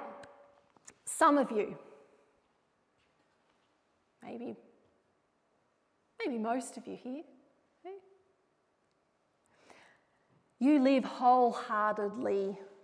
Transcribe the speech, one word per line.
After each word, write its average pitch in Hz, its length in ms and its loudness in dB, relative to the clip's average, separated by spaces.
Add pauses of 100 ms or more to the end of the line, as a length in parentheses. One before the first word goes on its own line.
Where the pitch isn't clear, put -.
(1040)
some 302 320 4
of 262 140 2
you, 214 260 -4 (2500)
maybe, 226 340 -14 (1700)
maybe 254 140 -4
most 240 400 -4
of - 80 -16
you 185 100 -12
here, 269 280 -12 (3250)
you 285 180 6
live 262 260 4
wholeheartedly 214 1500 0 (260)